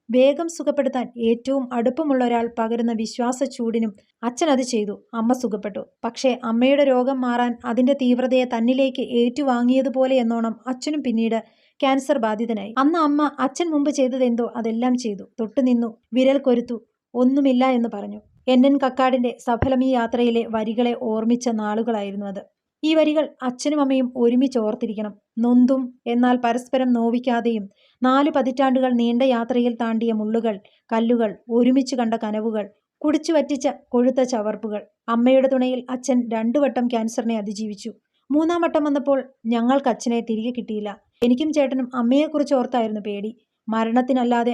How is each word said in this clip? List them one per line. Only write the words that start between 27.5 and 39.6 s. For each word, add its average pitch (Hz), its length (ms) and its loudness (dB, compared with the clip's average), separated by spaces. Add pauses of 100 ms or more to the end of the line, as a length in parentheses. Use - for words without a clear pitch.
നാല് 269 280 4
പതിറ്റാണ്ടുകൾ 262 640 2
നീണ്ട 233 300 2
യാത്രയിൽ 240 540 2
താണ്ടിയ 226 360 -2
മുള്ളുകൾ, 220 420 -2 (360)
കല്ലുകൾ, 226 400 2 (200)
ഒരുമിച്ച് 254 460 2
കണ്ട 233 180 0
കനവുകൾ, 214 500 -4 (380)
കുടിച്ചു 302 300 0
വറ്റിച്ച 285 340 0 (220)
കൊഴുത്ത 254 340 2
ചവർപ്പുകൾ. 214 580 -4 (280)
അമ്മയുടെ 254 400 4
തുണയിൽ 254 320 0 (100)
അച്ഛൻ 254 280 0 (140)
രണ്ടു 226 260 -2
വട്ടം 254 300 0
ക്യാൻസറിനെ 233 500 -2
അതിജീവിച്ചു. 208 540 -8 (380)
മൂന്നാം 320 320 0
വട്ടം 320 220 0
വന്നപ്പോൾ 277 340 0 (280)
ഞങ്ങൾക്ക് 240 440 2